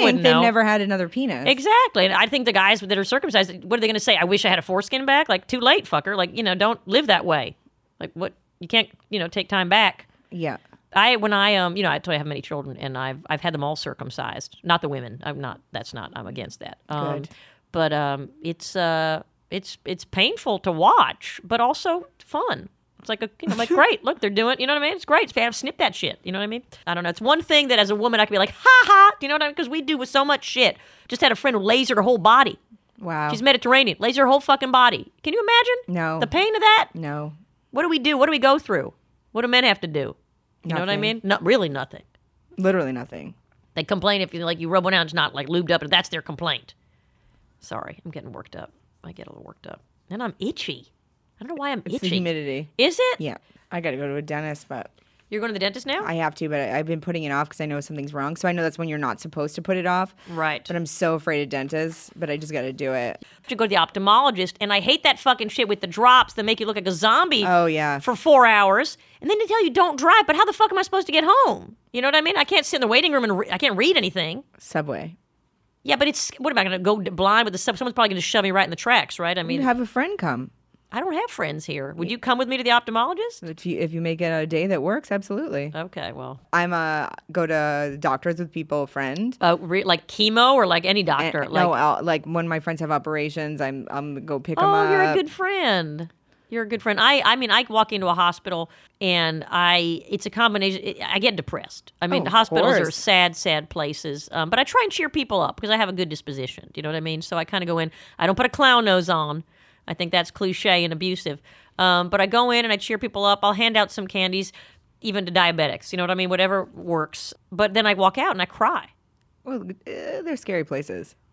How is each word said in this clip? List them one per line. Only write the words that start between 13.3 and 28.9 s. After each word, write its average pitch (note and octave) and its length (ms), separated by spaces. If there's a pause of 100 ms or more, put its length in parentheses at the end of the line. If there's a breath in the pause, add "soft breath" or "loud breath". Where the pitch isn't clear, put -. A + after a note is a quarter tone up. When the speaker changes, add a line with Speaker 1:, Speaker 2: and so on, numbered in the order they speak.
Speaker 1:
had E3 140
them C#3+ 80
all D3+ 120
circumcised. C3 840
Not E3+ 220
the D#3+ 40
women. B2 360
I'm C#3+ 180
not, - 180 (120)
that's - 240
not, A2 200
I'm G#2 120
against - 320
that. - 180 (100)
Um, D3 340
Speaker 2:
Good. D3 80 (420 soft breath)
Speaker 1:
but, D#3+ 200
um, C#3+ 380 (140)
it's, E3 320
uh, D#3+ 480 (260)
it's, - 340
it's - 220
painful A3 540
to F#3+ 120
watch, F3 720
but A3 160
also E4 460 (140)
fun. - 500 (300)
It's - 100
like, A3 140
a, G#3+ 80 (100)
you A#3 60
know, G3+ 80
like, A3+ 140
Speaker 2:
<laughs> E4+ 100
Speaker 1:
great, F4 240
look, D4 160
they're G#3 100
doing, A3+ 300
you B3+ 80
know C#4+ 80
what D4 80
I - 20
mean? E4+ 100
It's F4 100
great. D#4+ 300
It's, A#3 220
snip - 200
that C4 180
shit. - 280
You F3+ 80
know F#3 60
what G3 60
I G#3 40
mean? A3+ 140 (240 loud breath)
I F3 80
don't F3 100
know. E3+ 60
It's E3+ 100
one C#4+ 220
thing D4 280
that A#3+ 100
as G3+ 100
a G#3 60
woman A3+ 240
I G#3+ 80
can G#3 80
be - 20
like, G3+ 140
"Ha - 340
ha." G4+ 340